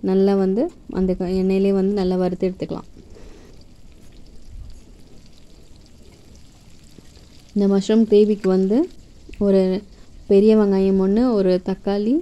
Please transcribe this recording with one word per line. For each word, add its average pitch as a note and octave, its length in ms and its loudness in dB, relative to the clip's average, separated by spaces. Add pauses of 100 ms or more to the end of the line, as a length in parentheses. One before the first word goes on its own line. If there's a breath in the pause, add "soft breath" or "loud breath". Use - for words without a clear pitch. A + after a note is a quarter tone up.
(100)
நல்லா F#3+ 220 2 (120)
வந்து F#3+ 180 0 (380)
அந்த F#3 180 0
க-, F3+ 220 -6
எண்ணெயிலே F#3+ 400 0
வந்து F#3+ 200 0
நல்லா F#3 220 -2
வறுத்து F3+ 260 -2
எடுத்துக்கலாம். D#3 400 -10 (4000 loud breath)
இந்த G3+ 200 0
mushroom G#3+ 380 2
கிரேவிக்கு G#3 440 2
வந்து F#3+ 240 0 (680)
ஒரு F#3+ 140 4 (680 soft breath)
பெரிய G#3 200 6 (100)
வெங்காயம் F#3+ 460 2
ஒண்ணு, G#3+ 160 0 (160)
ஒரு F#3 120 2 (180)
தக்காளி G3+ 520 -2